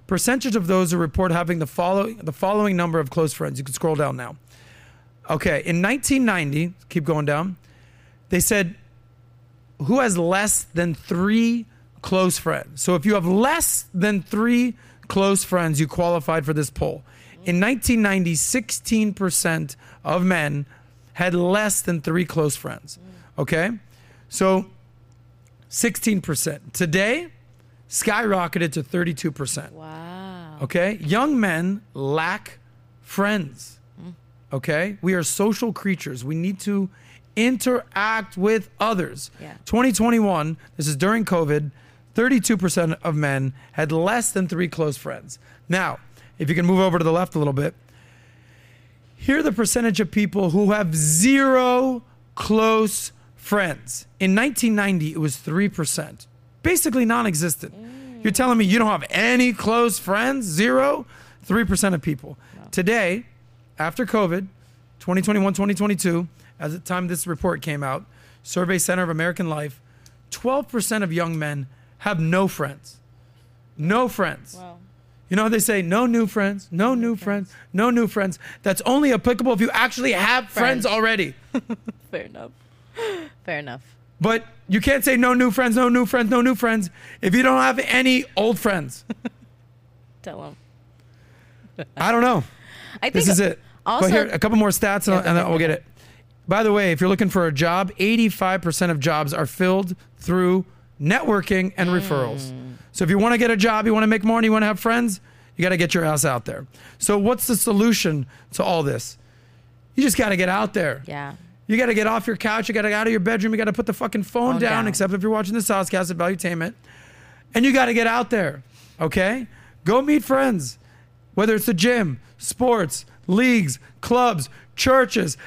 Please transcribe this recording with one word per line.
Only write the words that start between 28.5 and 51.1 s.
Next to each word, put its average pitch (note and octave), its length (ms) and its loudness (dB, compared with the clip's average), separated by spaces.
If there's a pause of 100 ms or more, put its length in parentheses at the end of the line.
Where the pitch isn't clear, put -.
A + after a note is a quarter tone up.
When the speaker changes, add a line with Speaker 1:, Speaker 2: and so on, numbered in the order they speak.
Speaker 1:
to D#3 100 -4
thirty-two E3+ 500 -4
percent. C3+ 400 -10
Speaker 2:
Wow. E3 880 -16
Speaker 1:
Okay? F3+ 380 -2
Young A#3+ 380 0
men F#3+ 440 0 (120)
lack D#3+ 640 -4 (440)
friends. G3 760 -4 (240)
Speaker 2:
Mm. F3+ 100 -16 (400)
Speaker 1:
Okay? E3 480 -2
We F#3 140 0
are F3 80 0
social G#3 500 -2
creatures. C#3+ 520 -6
We D3 100 -4
need F3+ 260 -4
to G3 300 -2 (460)
interact A3 1000 -2
with G#3 320 0 (120)
others. F3+ 500 -4 (100)
Speaker 2:
Yeah. D3 140 -16 (100)
Speaker 1:
Twenty B3 280 4
twenty-one, G3 640 2 (200)
this C#3+ 120 -4
is D3+ 80 -4
during G3+ 280 2
covid, D3+ 460 0 (440)
thirty-two A#3 440 2
percent E3 440 0
of E3 120 -2
men C3+ 400 -2 (180)
had D3+ 200 -2
less G3+ 400 0
than F#3+ 160 0
three F3 200 -2
close D3+ 300 -2
friends. - 400 -14 (300)
Now, F3 300 -2 (400)
if D#3 100 -4
you E3 60 0
can F3 120 0
move F#3 140 4
over F3+ 180 4
to E3 60 0
the D#3+ 80 2
left F3+ 220 0
a E3 40 -2
little D3 140 0
bit, C#3+ 220 -2 (1400)
here C4+ 220 0
are D#4+ 40 2
the D4+ 100 0
percentage A3+ 480 0
of G#3 100 -2
people G3 400 0
who G3 220 4
have G3+ 220 0
zero B3+ 1080 4 (320)